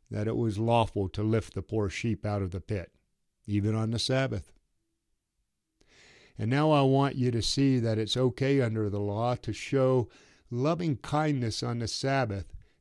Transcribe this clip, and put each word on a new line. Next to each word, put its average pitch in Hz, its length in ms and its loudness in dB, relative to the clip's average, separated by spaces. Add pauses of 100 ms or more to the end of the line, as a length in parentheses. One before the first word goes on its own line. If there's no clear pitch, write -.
(120)
that 104 160 -4
it 113 80 -2
was 110 240 -2
lawful 113 500 2
to - 140 -6
lift 110 300 0
the 95 100 -8
poor 107 260 -2
sheep - 360 -4
out 104 160 -2
of 92 100 -4
the 90 100 -8
pit, 95 320 -8 (540)
even 104 260 0
on 110 180 0
the 117 60 -2
Sabbath. 127 540 -2 (1900)
And 104 140 -2
now 151 200 4
I 147 100 6
want 135 340 4
you 123 160 0
to 117 100 0
see 135 380 2
that 113 180 0
it's 110 200 -2
okay 131 440 2
under 110 280 0
the 101 100 -4
law 107 360 -2
to - 180 -6
show 131 560 2 (420)
loving 151 460 0
kindness 143 680 -2
on 120 160 -4
the 120 80 -4
Sabbath 123 640 -2 (280)